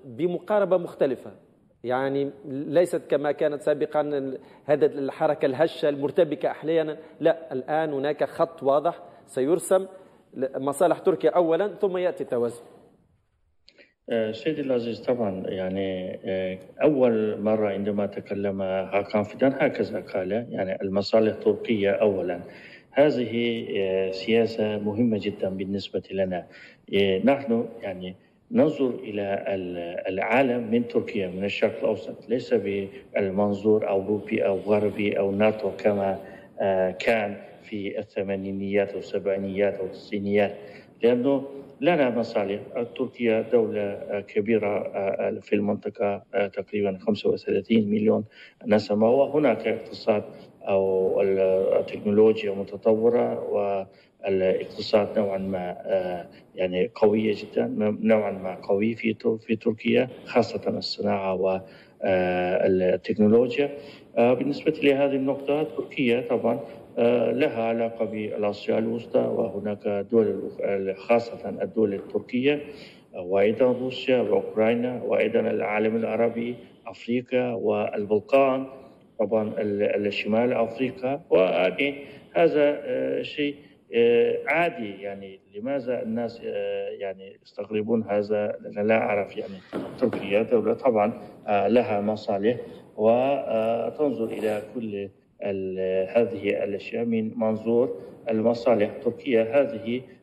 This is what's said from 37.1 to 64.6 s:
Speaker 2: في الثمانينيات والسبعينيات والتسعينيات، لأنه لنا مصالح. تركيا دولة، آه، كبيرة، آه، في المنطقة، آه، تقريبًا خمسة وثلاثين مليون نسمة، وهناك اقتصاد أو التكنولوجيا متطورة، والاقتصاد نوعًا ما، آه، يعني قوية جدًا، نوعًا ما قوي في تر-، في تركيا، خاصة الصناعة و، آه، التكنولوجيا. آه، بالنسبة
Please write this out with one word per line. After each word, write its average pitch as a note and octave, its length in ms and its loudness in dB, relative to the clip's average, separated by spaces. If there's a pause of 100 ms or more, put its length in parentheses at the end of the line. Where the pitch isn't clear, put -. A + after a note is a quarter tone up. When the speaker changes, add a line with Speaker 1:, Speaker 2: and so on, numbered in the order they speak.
Speaker 2:
في G#2 360 -8
الثمانينيات G2 960 -2
والسبعينيات G2 840 -2
والتسعينيات، G2+ 760 -2 (480)
لأنه B2 420 4 (360)
لنا D3 380 4
مصالح. G#2 420 -2 (360)
تركيا A2+ 560 0
دولة، G#2 280 4
آه، G2+ 400 -4
كبيرة، G#2 580 0 (160)
آه، G2 480 -2
في - 120 -4
المنطقة، G2+ 680 -2 (120)
آه، G2+ 120 0
تقريبًا G2+ 540 -4
خمسة G3+ 300 0
وثلاثين G#3 600 0
مليون G#3+ 340 2 (420)
نسمة، G#2+ 440 4
وهناك C3+ 560 2
اقتصاد - 560 -2 (460)
أو F#2+ 540 2
التكنولوجيا G2+ 1300 2
متطورة، A2+ 880 0 (840)
والاقتصاد G2 920 0
نوعًا G2 200 0
ما، F#2 380 -4 (100)
آه، F2+ 400 -2 (280)
يعني F#2 400 0
قوية G#2+ 420 2
جدًا، A#2 380 -4 (280)
نوعًا G#2+ 280 4
ما F#2+ 240 -6
قوي G#2 400 0
في A2+ 200 -2
تر-، A2+ 240 -2
في A2+ 180 -4
تركيا، A#2 520 0 (180)
خاصة - 420 0
الصناعة G2 640 -2
و، F#2+ 260 0 (420)
آه، F2+ 640 2
التكنولوجيا. G#2+ 1040 4 (460)
آه، A#2+ 180 4
بالنسبة C#3 360 -2 (120)